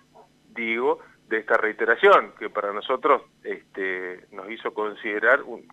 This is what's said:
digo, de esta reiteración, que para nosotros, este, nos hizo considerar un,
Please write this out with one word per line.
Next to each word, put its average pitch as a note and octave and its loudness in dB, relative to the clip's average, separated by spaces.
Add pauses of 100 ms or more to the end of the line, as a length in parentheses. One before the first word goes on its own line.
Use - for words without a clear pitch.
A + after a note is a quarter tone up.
(540)
digo, A#2+ -2 (280)
de A2 -2
esta A2+ 2
reiteración, A2+ 4
que G#2+ -8
para G2+ -4
nosotros, B2+ 0 (200)
este, F#2 -8
nos G2+ -14
hizo A2+ -8
considerar G#2+ 0
un, - -14